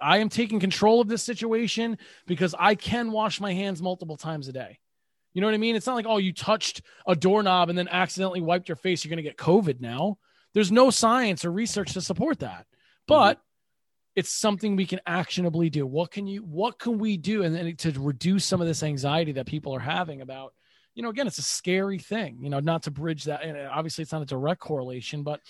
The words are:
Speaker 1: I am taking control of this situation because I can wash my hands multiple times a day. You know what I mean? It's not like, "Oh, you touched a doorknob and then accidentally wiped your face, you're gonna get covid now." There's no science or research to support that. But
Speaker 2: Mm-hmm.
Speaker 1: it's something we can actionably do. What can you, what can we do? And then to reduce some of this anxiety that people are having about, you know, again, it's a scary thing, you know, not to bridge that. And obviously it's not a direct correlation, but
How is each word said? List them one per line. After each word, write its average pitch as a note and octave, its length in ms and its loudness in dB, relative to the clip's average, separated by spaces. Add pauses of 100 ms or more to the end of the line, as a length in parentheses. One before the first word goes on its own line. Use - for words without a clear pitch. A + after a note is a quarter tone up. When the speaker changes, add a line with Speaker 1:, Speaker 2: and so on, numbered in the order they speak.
Speaker 1:
I D#3 160 6
am G#3+ 100 2
taking A3 320 0
control G3+ 400 6
of A3+ 80 4
this A3 160 -2
situation A3+ 760 -2 (300)
because F3 320 0
I G3 160 6
can A3+ 380 -2
wash G#3+ 260 -2
my G3 140 -2
hands F#3+ 280 -4
multiple F3+ 360 -6
times D3+ 320 -8
a - 20 -10
day. B2 280 -12 (540)
You F3 60 -2
know G3+ 80 2
what G#3+ 60 2
I G#3+ 60 2
mean? A3+ 180 2
It's - 100 -4
not B3+ 80 0
like, A3+ 120 -2
"Oh, A3 100 4
you F#3+ 160 2
touched - 480 -2 (260)
a F3+ 80 4
doorknob F#3 540 4
and F3 80 -2
then F3+ 100 0
accidentally F3+ 540 0
wiped F3 260 0
your E3 80 -6
face, F3+ 280 -2
you're D3+ 60 -8
gonna E3 120 -6
get D3 160 -10
covid E3 420 4
now." C3 380 -4 (360)
There's G3 180 4
no B3+ 180 10
science A3+ 560 2
or F3 60 -2
research G3+ 420 -4
to F#3 80 -4
support G#3 380 -2
that. F#2 280 -10 (400)
But B3+ 300 8
Speaker 2:
Mm-hmm. - 840 -12
Speaker 1:
it's F3 100 -4
something G#3 460 0
we F#3+ 100 2
can F#3 220 -4
actionably E3+ 640 0
do. C#3+ 160 -2
What D#3 240 -2
can G3+ 160 -8
you, G3 160 -8
what F#3+ 340 -4
can A3+ 220 -2
we G#3+ 160 0
do? F#3+ 280 0
And E3 120 0
then E3+ 220 -6
to D#3 200 -4
reduce D3 460 0
some F#3 160 0
of E3+ 80 0
this D#3+ 160 -2
anxiety D3+ 480 0
that C3 140 -6
people C#3+ 280 -6
are C3 60 -6
having D#3 400 -4
about, C3 340 -16 (420)
you A#3 60 -12
know, A#3+ 60 -6
again, A#3 200 -4
it's F3+ 100 -6
a C#3 60 -8
scary F#3+ 540 -2
thing, E3 440 -6
you C#3+ 80 -8
know, C#3 100 -2
not D#3+ 240 0
to D#3 80 -6
bridge D3 320 -6
that. D3 200 -6
And D#3 140 -8
obviously C#3+ 440 -6
it's D#3 100 -10
not D#3 100 -4
a D3 40 -6
direct C#3+ 340 -2
correlation, B2+ 640 -6
but D3 160 -6 (100)